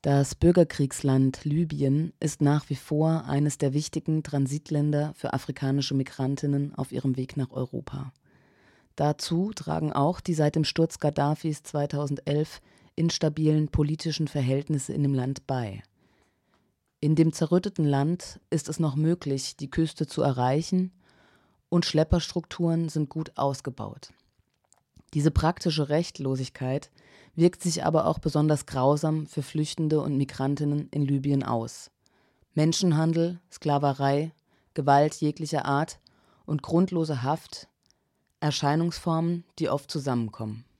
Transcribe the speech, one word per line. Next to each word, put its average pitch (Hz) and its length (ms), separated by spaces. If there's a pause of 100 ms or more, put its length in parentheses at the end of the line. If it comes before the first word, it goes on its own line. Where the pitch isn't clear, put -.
Das 139 300
Bürgerkriegsland 139 1080
Libyen 151 760
ist - 200
nach 147 300
wie 143 60
vor 156 480
eines 143 340
der 135 160
wichtigen 156 480
Transitländer 147 960
für - 160
afrikanische 135 640
Migrantinnen 139 800
auf 139 160
ihrem 127 240
Weg 131 200
nach 131 140
Europa. 135 600 (840)
Dazu 165 580
tragen 156 400
auch 147 280
die 175 140
seit 151 200
dem 160 80
Sturz - 380
Gaddafis 151 640
zweitausendelf 143 960 (340)
instabilen 156 720
politischen 151 600
Verhältnisse 139 640
in 151 100
dem 139 100
Land 131 360
bei. 110 340 (1160)
In 151 160
dem 160 160
zerrütteten 175 520
Land 143 540 (100)
ist - 200
es - 100
noch 151 160
möglich, 151 600
die 139 160
Küste 160 340
zu - 160
erreichen, 147 720 (760)
und 175 160
Schlepperstrukturen 165 1040
sind 151 180
gut 160 260
ausgebaut. 131 800 (1000)
Diese 151 180
praktische 156 560
Rechtlosigkeit 135 1000 (460)
wirkt 170 260
sich 165 220
aber 156 220
auch - 120
besonders 151 460
grausam 147 640
für - 160
Flüchtende 151 580
und 143 160
Migrantinnen 143 720
in 147 120
Libyen 139 400
aus. - 480 (640)
Menschenhandel, 165 840 (120)
Sklaverei, 143 800 (400)
Gewalt 147 440
jeglicher 151 500
Art 143 340 (460)
und 151 160
grundlose 165 600
Haft, - 460 (720)
Erscheinungsformen, 165 1040 (140)
die 151 100
oft 139 220
zusammenkommen. 117 760 (160)